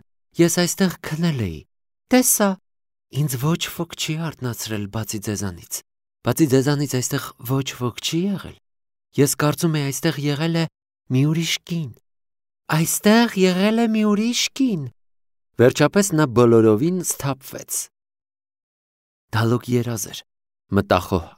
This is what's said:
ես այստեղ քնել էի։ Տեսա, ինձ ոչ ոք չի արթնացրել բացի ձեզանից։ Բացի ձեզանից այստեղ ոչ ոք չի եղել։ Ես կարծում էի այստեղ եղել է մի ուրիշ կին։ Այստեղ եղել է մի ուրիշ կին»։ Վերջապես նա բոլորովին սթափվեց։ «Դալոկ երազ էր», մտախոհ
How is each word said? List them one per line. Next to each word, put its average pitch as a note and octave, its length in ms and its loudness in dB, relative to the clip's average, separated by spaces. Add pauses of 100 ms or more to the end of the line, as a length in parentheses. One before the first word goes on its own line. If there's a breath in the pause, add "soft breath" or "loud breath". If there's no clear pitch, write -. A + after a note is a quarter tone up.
(360)
ես E3+ 180 2
այստեղ F3 420 0
քնել D#3 440 -4
էի։ E2 180 -4 (520)
Տեսա, B3+ 400 2 (600)
ինձ C#3 220 -2
ոչ D3+ 340 -2
ոք - 240 -10
չի - 260 -6
արթնացրել A2+ 680 -6
բացի G#2+ 340 -8
ձեզանից։ G2 520 -6 (520)
Բացի D3+ 220 2
ձեզանից C3+ 480 2
այստեղ B2+ 340 -4 (140)
ոչ C3+ 320 -2
ոք A#2+ 240 -6
չի E3 240 -4
եղել։ F#3 340 -6 (600)
Ես C#3 160 2
կարծում D#3 440 0
էի C#3+ 100 -2
այստեղ C#3+ 320 -2
եղել D3 380 -2
է E3 80 0 (460)
մի B2+ 120 2
ուրիշ D#3+ 380 0
կին։ D#3+ 320 -8 (760)
Այստեղ G#3+ 680 2
եղել F#3 420 2
է A#3 80 2
մի A3 160 0
ուրիշ G#3+ 480 0
կին»։ A3 320 -2 (760)
Վերջապես D3 520 4
նա D#3 160 2
բոլորովին A#2 720 4
սթափվեց։ - 800 -8 (1500)
«Դալոկ A2+ 340 0
երազ A#2+ 380 -2
էր», - 160 -12 (520)
մտախոհ F#2+ 520 2 (140)